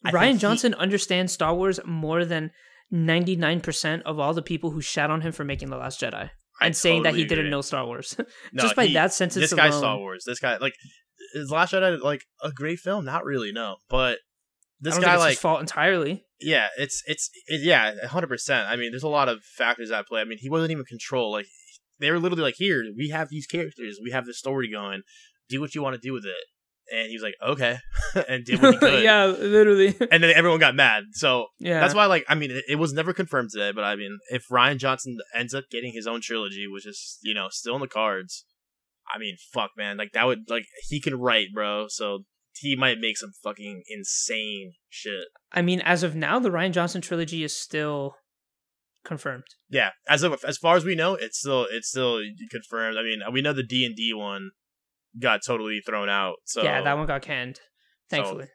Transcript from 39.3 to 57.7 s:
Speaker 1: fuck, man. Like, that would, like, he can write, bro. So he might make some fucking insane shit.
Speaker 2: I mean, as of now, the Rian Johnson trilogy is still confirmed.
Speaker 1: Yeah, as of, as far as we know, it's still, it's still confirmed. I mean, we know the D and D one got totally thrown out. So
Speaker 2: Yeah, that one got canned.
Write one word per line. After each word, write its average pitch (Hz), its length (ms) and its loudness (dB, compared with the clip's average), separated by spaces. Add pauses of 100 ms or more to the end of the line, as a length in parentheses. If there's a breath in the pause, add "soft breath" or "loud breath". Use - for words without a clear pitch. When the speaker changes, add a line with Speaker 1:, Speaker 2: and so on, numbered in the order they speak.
Speaker 1:
fuck, 104 240 -2
man. 101 200 -6
Like, 104 160 -8
that 117 120 2
would, 123 140 0 (100)
like, 117 140 -4 (240)
he 147 140 -6
can 139 180 -2
write, 113 340 2
bro. 104 360 -4
So 101 300 -6 (360)
he 139 220 -4
might 123 220 2
make 110 180 -4
some 101 140 -12 (120)
fucking 101 460 -10
insane 104 840 -6 (160)
shit. 95 360 -12 (260)
Speaker 2:
I 175 100 0
mean, 180 200 2
as 170 220 2
of 160 120 -2
now, 160 240 0
the 240 100 0
Rian 175 220 -2
Johnson 170 300 -2
trilogy 165 420 -4
is 147 160 -6
still 147 560 -4 (880)
confirmed. 139 400 -8 (240)
Speaker 1:
Yeah, 117 220 2 (160)
as 147 160 2
of, 156 220 -2
as 147 120 -4
far 170 180 4
as 170 80 4
we 185 120 -2
know, 170 180 0
it's 110 260 -6
still, 131 320 0
it's 113 180 -6
still 123 300 -2 (320)
confirmed. 113 480 -6
I 113 40 -4
mean, 110 160 -4 (120)
we 135 100 0
know 147 120 -2
the 131 100 -4
D 123 220 -2
and 113 100 -8
D 113 180 -4
one 101 360 -8 (680)
got 117 260 0
totally 107 420 -4
thrown 104 220 -2
out. 98 260 0 (100)
So - 180 -6
Speaker 2:
Yeah, 139 180 0
that 143 160 0
one 156 100 -4
got 139 160 -4
canned. 127 320 -8 (520)